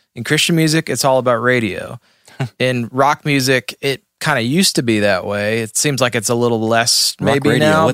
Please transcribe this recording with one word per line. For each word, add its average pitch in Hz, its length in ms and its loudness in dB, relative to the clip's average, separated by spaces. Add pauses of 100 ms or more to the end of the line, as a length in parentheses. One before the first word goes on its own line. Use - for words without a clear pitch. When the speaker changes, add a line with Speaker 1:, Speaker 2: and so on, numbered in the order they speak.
(160)
Speaker 1:
In 120 80 -10
Christian 156 320 0
music, 160 340 0
it's 127 160 -4
all 131 140 4
about 120 220 0
radio. 120 580 -2 (300)
Speaker 2:
<laughs> - 300 -10
Speaker 1:
In 123 320 -2
rock 139 340 0
music, 135 540 0
it 139 240 -4 (200)
kinda 143 180 0
used 151 360 0
to 147 60 0
be 110 180 2
that 98 240 2
way. 104 340 -2
It 110 180 -8
seems 143 240 -2
like 123 140 0
it's 113 140 -2
a 120 60 0
little 120 260 0
less 113 580 0
Speaker 2:
Rock 139 160 0
Speaker 1:
maybe 139 140 0
Speaker 2:
radio, 151 200 2
Speaker 1:
now, 156 160 4
Speaker 2:
what's 165 80 0